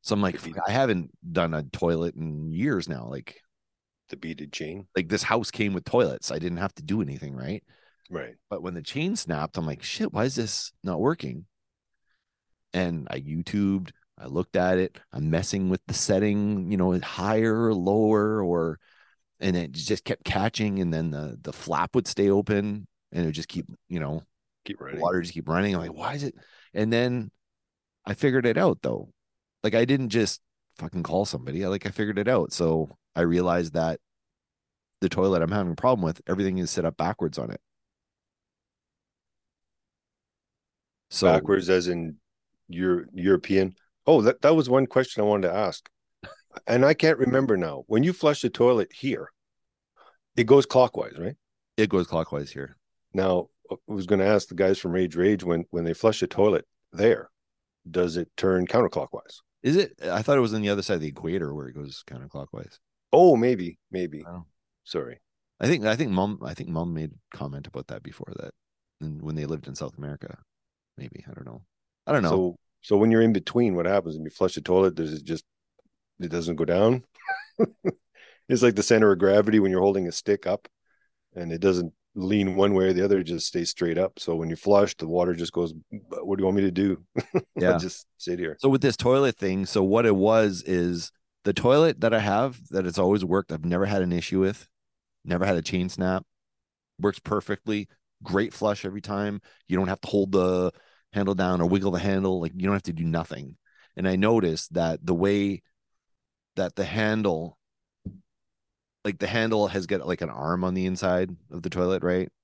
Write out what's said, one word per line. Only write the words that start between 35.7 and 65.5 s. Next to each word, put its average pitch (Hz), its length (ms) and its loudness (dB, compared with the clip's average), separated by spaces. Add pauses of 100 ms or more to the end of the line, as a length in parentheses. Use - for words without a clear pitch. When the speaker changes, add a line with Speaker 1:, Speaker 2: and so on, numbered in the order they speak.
Speaker 1:
a 80 40 -6
problem 120 280 2
with, 82 220 -2
everything 95 320 -2
is 87 120 -4
set 87 140 -4
up 80 120 -2
backwards 80 420 -4
on 58 140 -8
it. - 80 -14 (3500)
So - 220 2
Speaker 2:
Backwards 95 360 2
as 90 200 4
in 82 280 -4 (520)
Euro-, 180 440 0
European? 190 640 2 (320)
Oh, 147 160 6
that, 117 200 4
that 151 140 6
was 139 120 2
one 131 180 4
question 127 360 0
I 104 40 2
wanted 101 220 2
to 85 60 -2
ask. 98 340 -4 (760)
And 123 180 4
I 151 100 6
can't 160 240 4
remember 127 380 2
now. 80 300 -4
When 113 160 4
you 175 100 2
flush 147 300 2
the 120 80 0
toilet 120 420 4
here, - 380 -8 (1080)
it 120 80 4
goes 135 220 8
clockwise, - 520 2
right? 87 180 -8 (400)
Speaker 1:
It 107 120 4
goes 90 180 2
clockwise 76 440 -4
here. 69 260 -14 (380)
Speaker 2:
Now, 92 340 2 (220)
I 92 60 -8 (100)
was 98 200 -6
gonna 95 180 4
ask 104 240 4
the 90 60 -14
guys 95 240 2
from 87 140 -6
Rage 90 240 0
Rage, 95 280 2
when, 85 260 0
when 85 140 -4
they 82 100 -2
flush - 260 2
the 92 60 0
toilet 98 400 2 (260)
there, 107 380 2 (600)
does 87 260 0
it 85 200 -4
turn 92 300 2
counterclockwise? - 760 -2 (220)
Speaker 1:
Is 143 140 2
it? 196 160 2 (100)
I 90 200 -2
thought 143 160 4
it 127 40 4
was 110 120 0
on 107 80 -2
the 104 80 0
other 101 120 0
side 104 120 0
of 82 80 0
the 76 60 -4
equator 78 460 -6
where 69 140 -10
it 62 60 -18
goes 71 340 -14
counterclockwise. 67 720 -16 (340)
Speaker 2:
Oh, 151 240 10
maybe, 110 420 0 (120)
maybe. 87 360 -8
Speaker 1:
Oh. 87 180 -14 (400)
Speaker 2:
Sorry. 64 360 -8 (400)